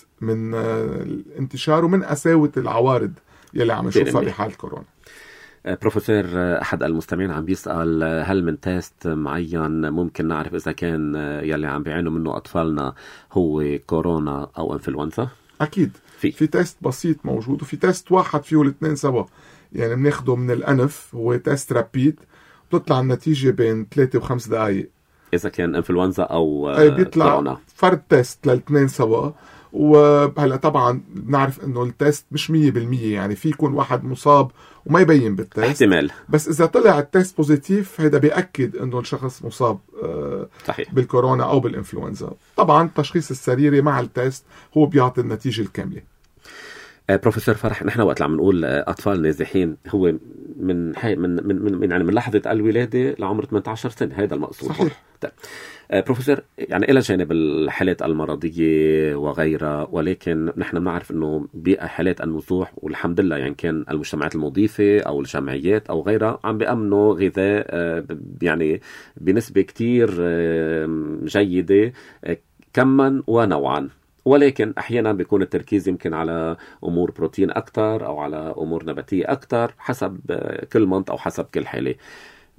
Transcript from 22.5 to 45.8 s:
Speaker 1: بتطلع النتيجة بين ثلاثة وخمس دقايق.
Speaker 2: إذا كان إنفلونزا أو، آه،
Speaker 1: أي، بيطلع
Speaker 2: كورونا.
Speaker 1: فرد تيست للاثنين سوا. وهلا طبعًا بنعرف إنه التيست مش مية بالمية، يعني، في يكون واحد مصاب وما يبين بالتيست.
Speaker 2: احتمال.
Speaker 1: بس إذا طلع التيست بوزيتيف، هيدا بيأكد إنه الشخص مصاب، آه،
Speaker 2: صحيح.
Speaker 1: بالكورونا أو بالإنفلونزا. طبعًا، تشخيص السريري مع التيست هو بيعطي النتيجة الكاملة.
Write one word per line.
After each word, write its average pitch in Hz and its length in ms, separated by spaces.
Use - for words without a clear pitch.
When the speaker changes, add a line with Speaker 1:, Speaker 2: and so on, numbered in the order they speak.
Speaker 1:
بتطلع 156 300
النتيجة 131 500
بين 110 460
ثلاثة 131 240
وخمس 120 280
دقايق. 107 420
Speaker 2:
إذا 87 160
كان 85 260
إنفلونزا 90 480
أو، 76 460
آه، 104 100
Speaker 1:
أي، 151 100
بيطلع 160 400
Speaker 2:
كورونا. 143 280
Speaker 1:
فرد 185 340
تيست 131 380
للاثنين 139 400
سوا. 117 440
وهلا 147 800
طبعًا 131 460
بنعرف 135 480
إنه 123 200
التيست 143 480
مش - 200
مية 156 200
بالمية، 117 420
يعني، 101 220
في 156 140
يكون 147 240
واحد 131 300
مصاب 135 480
وما 160 140
يبين 143 360
بالتيست. 110 320
Speaker 2:
احتمال. 98 440
Speaker 1:
بس 151 180
إذا 160 180
طلع 185 340
التيست 185 380
بوزيتيف، 160 640
هيدا 147 160
بيأكد 147 580
إنه 123 240
الشخص 127 460
مصاب، 113 340
آه، - 460
Speaker 2:
صحيح. - 260
Speaker 1:
بالكورونا 127 500
أو 135 160
بالإنفلونزا. - 720
طبعًا، 160 400
تشخيص 160 340
السريري 139 520
مع 139 180
التيست 123 460
هو 151 80
بيعطي 127 360
النتيجة 113 400
الكاملة. 95 400